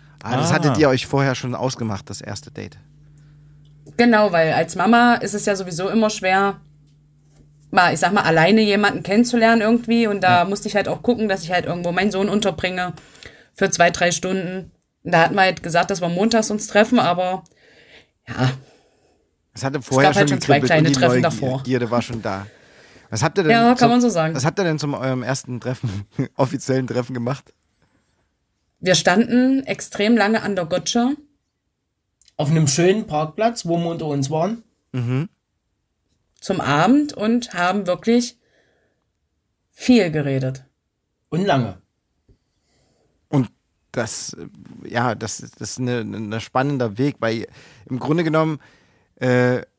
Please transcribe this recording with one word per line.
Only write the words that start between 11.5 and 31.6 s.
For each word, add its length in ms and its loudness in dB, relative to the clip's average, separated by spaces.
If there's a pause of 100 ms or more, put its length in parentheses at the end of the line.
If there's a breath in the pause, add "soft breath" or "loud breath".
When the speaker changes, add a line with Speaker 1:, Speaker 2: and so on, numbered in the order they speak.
Speaker 3:
halt 120 0
irgendwo 280 -4
meinen 180 0
Sohn 180 0
unterbringe 640 -2 (640 loud breath)
für 160 0
zwei, 200 4
drei 220 0
Stunden. 600 -6 (320)
Und 80 -4
da 120 6
hatten 100 0
wir 80 2
halt 200 0
gesagt, 280 0
dass 100 -4
wir 80 -2
montags 420 0
uns 180 -6
treffen, 320 2
aber 440 -2 (840 soft breath)
ja. 220 -2 (1040 soft breath)
Speaker 1:
Es 120 -10
hatte 160 -4
Speaker 3:
Es 60 -12
Speaker 1:
vorher 240 4
Speaker 3:
gab 60 2
halt 140 4
Speaker 1:
schon 80 0
Speaker 3:
schon 80 -6
zwei 140 6
Speaker 1:
gekribbelt 100 0
Speaker 3:
kleine 180 4
Speaker 1:
und 80 2
die 40 -2
Speaker 3:
Treffen 220 4
Speaker 1:
Neugier-, 260 -2
Speaker 3:
davor. 160 -4
Speaker 1:
Gierde 260 -2
war 120 0
schon 200 -10
da. 240 -6 (640 soft breath)
Was 120 -4
habt 140 -2
ihr 80 2
denn 80 4
Speaker 3:
Ja, 180 4
kann 80 2
Speaker 1:
zum, 120 4
Speaker 3:
man 100 4
so 80 2
sagen. 260 0
Speaker 1:
was 120 -2
habt 120 -2
ihr 60 0
denn 140 -2
zum 160 -4
eurem 280 -4
ersten 380 -6
Treffen, 460 -6 (100)
<laughs> 200 -6
offiziellen 500 -2
Treffen 280 -6
gemacht? 380 -8 (1300)
Speaker 3:
Wir 140 2
standen 720 2
extrem 500 0
lange 260 2
an 140 -4
der 100 -2
Gotsche. 500 -2 (1200)